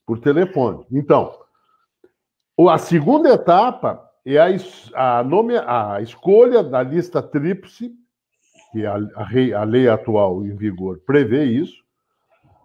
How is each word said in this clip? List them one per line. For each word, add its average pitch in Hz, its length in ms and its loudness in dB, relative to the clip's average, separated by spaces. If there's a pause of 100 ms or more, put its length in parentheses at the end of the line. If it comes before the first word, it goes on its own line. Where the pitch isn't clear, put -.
por 113 120 -4
telefone. 143 720 -2
Então, 139 400 0 (1300)
o, 175 140 4
a 160 80 2
segunda 220 500 0
etapa 185 720 2 (220)
é 139 140 0
a 170 120 6
es-, - 440 -8
a 123 280 0
nome-, 220 360 0
a 110 420 -4
escolha 214 640 2
da 131 180 -2
lista 143 380 -4
tríplice 190 720 -8 (840)
E 107 80 -6
a, 101 100 -4 (200)
a 107 100 -10
rei-, 117 300 0
a 104 100 -2
lei 120 240 2
atual 104 560 0
em 101 100 -10
vigor 92 520 -8
prevê 139 400 0
isso. 127 360 -4 (840)